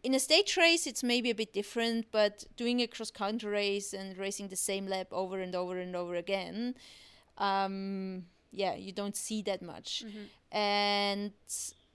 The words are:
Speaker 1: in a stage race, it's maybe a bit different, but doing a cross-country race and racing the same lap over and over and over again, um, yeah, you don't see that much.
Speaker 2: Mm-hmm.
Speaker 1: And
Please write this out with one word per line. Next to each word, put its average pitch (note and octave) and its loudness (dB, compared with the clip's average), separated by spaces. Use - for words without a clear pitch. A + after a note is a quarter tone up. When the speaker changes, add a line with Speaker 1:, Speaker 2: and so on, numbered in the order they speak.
Speaker 1:
in C4 2
a C4 6
stage E4+ 6
race, E4 6
it's C4 -4
maybe A#3+ 4
a A3+ 2
bit A3 -4
different, A3+ 0
but G#3 2
doing B3 0
a A#3 0
cross-country G#3+ -4
race G3+ 0
and F#3+ -8
racing G3 -4
the F#3 -8
same G3 -2
lap F#3+ -2
over F#3+ -2
and F3+ -4
over F3+ -2
and F3+ -6
over F3 -4
again, F#3+ -2
um, G3 0
yeah, F#3 0
you F#3+ -10
don't G3+ -4
see G#3+ -4
that F#3+ -2
much. - -8
Speaker 2:
Mm-hmm. - -12
Speaker 1:
And G3+ 2